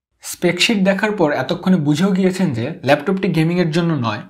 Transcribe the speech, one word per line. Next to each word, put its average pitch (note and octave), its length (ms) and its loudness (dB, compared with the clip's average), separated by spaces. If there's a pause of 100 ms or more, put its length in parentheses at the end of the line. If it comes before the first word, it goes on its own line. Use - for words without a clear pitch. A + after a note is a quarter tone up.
(220)
স্পেকশিট F3 560 0
দেখার G3 340 2
পর E3+ 200 0
এতক্ষণে E3+ 440 0
বুঝেও D3+ 340 2
গিয়েছেন F#3 420 0
যে A#2+ 320 -6
ল্যাপটপটি F#3+ 440 0
গেমিংয়ের D#3+ 420 0
জন্য E3+ 240 0
নয়, A2+ 360 -4